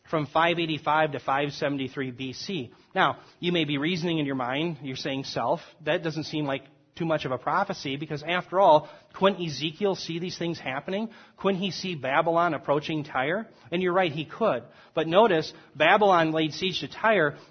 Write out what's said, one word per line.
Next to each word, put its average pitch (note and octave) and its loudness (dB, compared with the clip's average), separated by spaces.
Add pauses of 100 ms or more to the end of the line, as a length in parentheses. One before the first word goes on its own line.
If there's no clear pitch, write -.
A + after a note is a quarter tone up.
(100)
from D#3 -2
five E3+ 2
eighty-five D#3 0
to C3 -8
five C#3+ -2
seventy-three C3+ -4
B B2+ -10
C. D3 -8 (240)
Now, D#3+ 2 (220)
you E3+ 0
may E3+ 2
be D3 -2
reasoning E3 -2
in C#3+ 0
your C#3 -4
mind, C#3 -2
you're C#3 -10
saying, C3+ -6
"Self, C#3 -2 (240)
that E3 -2
doesn't D#3 -4
seem D3+ -4
like C#3 -4 (320)
too E3+ -6
much D#3+ 0
of C3 -2
a B2+ -4
prophecy, D3+ -2
because D3 -8
after F3 -2
all, D#3 8 (260)
couldn't F#3+ 2
Ezekiel E3 -2
see E3+ -8
these F3+ -8
things E3+ -4
happening? F#3 -6 (300)
Couldn't F#3+ 0
he F#3+ -4
see F3+ -6
Babylon D#3+ 2
approaching D3+ -2
Tyre?" D3+ -2 (240)
And F3+ 0
you're F3+ 2
right, F3+ 2
he D3 -6
could. D3+ -2 (320)
But D#3+ 0
notice, F3+ 4 (220)
Babylon E3+ 6
laid D#3 0
siege F#3 -4
to D3 -8
Tyre, F3 2 (160)